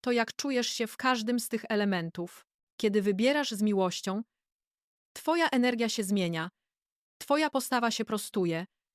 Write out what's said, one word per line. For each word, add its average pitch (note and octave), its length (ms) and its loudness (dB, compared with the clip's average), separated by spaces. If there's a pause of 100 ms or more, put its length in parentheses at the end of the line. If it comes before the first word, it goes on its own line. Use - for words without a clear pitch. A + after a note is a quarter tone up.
to B3+ 80 0
jak A#3 240 0
czujesz B3 320 -2
się A#3 200 -4
w - 100 -12
każdym B3 420 0
z - 100 -8
tych A3 200 -4
elementów. F#3 760 -2 (360)
Kiedy G#3 200 2
wybierasz A#3+ 500 2
z G3+ 100 -4
miłością, G3 640 0 (880)
twoja E4 360 2
energia A#3+ 400 2
się A3 140 -4
zmienia, F3+ 460 0 (720)
twoja D4+ 280 2
postawa B3 420 0
się A3 140 -4
prostuje, F#3 600 -2 (300)